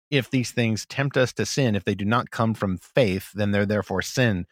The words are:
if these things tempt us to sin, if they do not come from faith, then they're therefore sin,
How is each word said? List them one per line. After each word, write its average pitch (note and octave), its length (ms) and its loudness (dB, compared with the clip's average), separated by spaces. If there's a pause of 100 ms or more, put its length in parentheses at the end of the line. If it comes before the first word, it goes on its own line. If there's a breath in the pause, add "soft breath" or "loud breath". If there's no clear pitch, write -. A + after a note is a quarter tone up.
(100)
if C3+ 200 0
these B2+ 200 -2
things A2+ 360 0
tempt C#3 300 -4
us B2+ 180 2
to G#2+ 120 -2
sin, B2 300 0
if G2 80 -4
they G#2 100 0
do F#2+ 100 -6
not A#2 280 0
come A2+ 220 0
from F#2+ 240 -2
faith, F#2+ 560 0
then G2+ 180 0
they're G2+ 140 2
therefore F#2+ 360 -2
sin, G#2 500 0